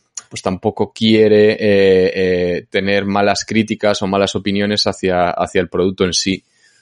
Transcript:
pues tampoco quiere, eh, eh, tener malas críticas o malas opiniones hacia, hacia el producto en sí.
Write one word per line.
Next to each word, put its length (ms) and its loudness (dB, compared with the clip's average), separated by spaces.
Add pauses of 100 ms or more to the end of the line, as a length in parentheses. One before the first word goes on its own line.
(300)
pues 120 -14
tampoco 500 -4
quiere, 600 4
eh, 640 2
eh, 560 -2
tener 340 -2
malas 400 0
críticas 580 -2
o 40 -2
malas 280 -2
opiniones 520 -4
hacia, 440 0
hacia 300 -2
el 80 -2
producto 360 -2
en 100 -2
sí. 280 -4 (400)